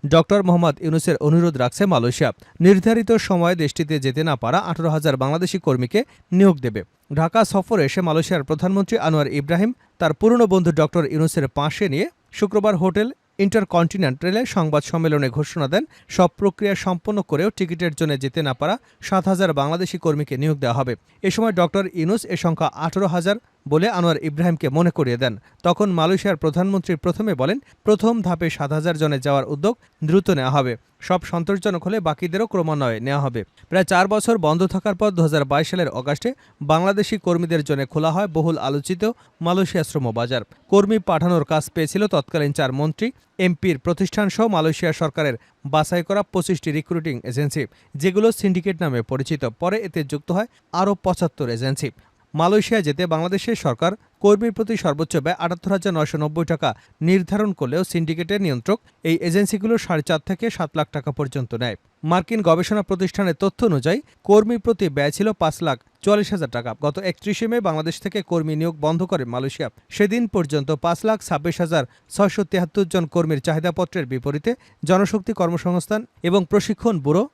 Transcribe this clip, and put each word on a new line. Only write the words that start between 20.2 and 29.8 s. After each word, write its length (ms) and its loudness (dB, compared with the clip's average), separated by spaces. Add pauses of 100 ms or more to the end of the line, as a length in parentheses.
নিয়োগ 220 0
দেওয়া 200 0
হবে। 140 -2 (300)
এ 80 2
সময় 280 0
ডক্টর 240 2 (100)
ইউনূস 300 0 (100)
এ 40 -4
সংখ্যা 300 0 (180)
আঠারো 220 0
হাজার 280 0 (320)
বলে 200 2 (100)
আনোয়ার 300 2
ইব্রাহিমকে 420 0
মনে 220 2
করিয়ে 320 -2
দেন। 100 0 (300)
তখন 240 2 (120)
মালয়েশিয়ার 440 0
প্রধানমন্ত্রী 520 0
প্রথমে 400 -2
বলেন, 220 0 (260)
প্রথম 380 4
ধাপে 280 -2
সাত 280 -4
হাজার 200 0
জনে 220 0
যাওয়ার 340 0
উদ্যোগ 220 0 (260)